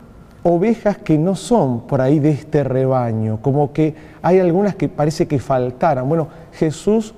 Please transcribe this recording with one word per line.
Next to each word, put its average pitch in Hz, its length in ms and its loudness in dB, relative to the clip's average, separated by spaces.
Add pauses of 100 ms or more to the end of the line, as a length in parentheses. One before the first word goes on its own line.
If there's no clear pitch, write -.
(420)
ovejas 196 560 0
que - 200 0
no 180 180 0
son 135 460 0
por 139 180 -2
ahí 135 180 2
de 147 120 2
este - 340 -2
rebaño, 120 760 0
como 139 320 0
que 156 220 0 (280)
hay 180 180 4
algunas 180 340 2
que 147 140 -2
parece 151 400 -2
que 147 100 0
faltaran. 127 680 -2
Bueno, 160 180 0 (260)
Jesús 202 640 -2